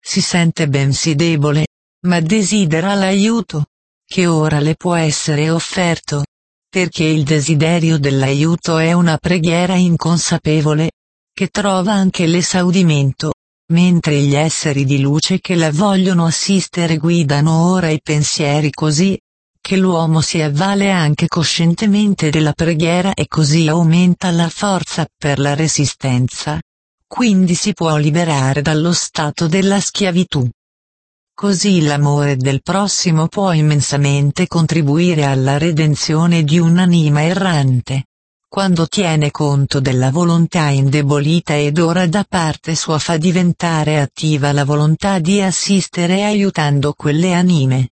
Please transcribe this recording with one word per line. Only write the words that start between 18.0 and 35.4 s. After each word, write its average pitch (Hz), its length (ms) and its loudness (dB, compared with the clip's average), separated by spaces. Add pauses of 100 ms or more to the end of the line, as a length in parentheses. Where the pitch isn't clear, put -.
pensieri 151 680 -2
così, 160 500 -2 (380)
che - 180 -4
l'uomo 165 440 2
si 160 200 -2
avvale 190 520 0
anche 160 340 0
coscientemente 175 1040 0
della 151 220 0
preghiera 170 640 0
e - 120 -4
così 156 400 2
aumenta 175 640 2
la 170 180 0
forza 175 680 -4
per 139 240 -2
la 143 140 0
resistenza. 139 1080 -2 (440)
Quindi 190 520 2
si 208 160 -2
può 160 240 0
liberare 147 680 0
dallo 156 300 0
stato 160 560 -4
della 196 320 0
schiavitù. 175 680 -2 (840)
Così 190 480 0
l'amore 143 540 0
del 135 260 -2
prossimo 180 640 -2
può 196 260 -2
immensamente 143 960 0
contribuire 156 760 0
alla 135 340 0